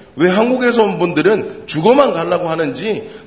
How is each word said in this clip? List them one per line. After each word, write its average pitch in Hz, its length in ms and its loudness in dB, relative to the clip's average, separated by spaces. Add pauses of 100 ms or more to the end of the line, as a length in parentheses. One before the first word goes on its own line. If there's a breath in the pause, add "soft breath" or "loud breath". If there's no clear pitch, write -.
(160 loud breath)
왜 170 140 2
한국에서 233 520 2
온 196 160 0
분들은 170 680 0
주고만 220 480 2
가려고 170 340 -2
하는지 160 640 -4 (160 loud breath)